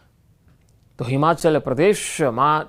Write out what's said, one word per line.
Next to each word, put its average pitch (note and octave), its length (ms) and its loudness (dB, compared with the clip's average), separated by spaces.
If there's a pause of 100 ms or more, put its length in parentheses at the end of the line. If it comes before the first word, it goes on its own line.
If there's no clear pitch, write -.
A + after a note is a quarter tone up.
(1000)
તો A#2+ 60 -8
હિમાચલ D#3 540 2
પ્રદેશમાં D3+ 1080 0